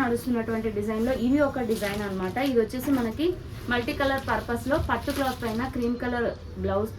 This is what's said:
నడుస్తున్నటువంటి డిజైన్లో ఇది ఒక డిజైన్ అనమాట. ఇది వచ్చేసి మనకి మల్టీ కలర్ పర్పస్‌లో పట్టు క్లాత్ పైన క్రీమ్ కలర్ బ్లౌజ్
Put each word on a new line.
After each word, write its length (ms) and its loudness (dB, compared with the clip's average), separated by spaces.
నడుస్తున్నటువంటి 760 0
డిజైన్లో 360 0
ఇది 220 6
ఒక 240 -2
డిజైన్ 360 -2
అనమాట. 280 -2
ఇది 120 4
వచ్చేసి 360 -2
మనకి 260 0
మల్టీ 280 0
కలర్ 300 2
పర్పస్‌లో 480 0
పట్టు 280 0
క్లాత్ 260 0
పైన 300 -2
క్రీమ్ 300 0
కలర్ 260 0
బ్లౌజ్ 340 0